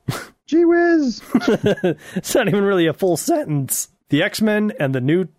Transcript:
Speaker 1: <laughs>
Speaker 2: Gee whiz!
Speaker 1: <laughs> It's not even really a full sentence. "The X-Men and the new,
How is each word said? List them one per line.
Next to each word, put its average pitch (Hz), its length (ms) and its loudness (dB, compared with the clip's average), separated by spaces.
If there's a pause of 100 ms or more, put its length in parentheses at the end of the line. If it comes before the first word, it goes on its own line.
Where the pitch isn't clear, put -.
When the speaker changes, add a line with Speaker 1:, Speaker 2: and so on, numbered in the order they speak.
Speaker 1:
<laughs> - 380 -10
Speaker 2:
Gee 339 180 2
whiz! 339 640 2
Speaker 1:
<laughs> - 60 -14 (800)
It's - 200 -6
not 226 140 2
even 202 160 2
really 185 220 2
a 151 80 0
full 175 220 0
sentence. 156 720 -4 (200)
"The 143 140 2
X-Men 208 560 0
and 135 160 -2
the 127 60 -2
new, 165 280 0 (100)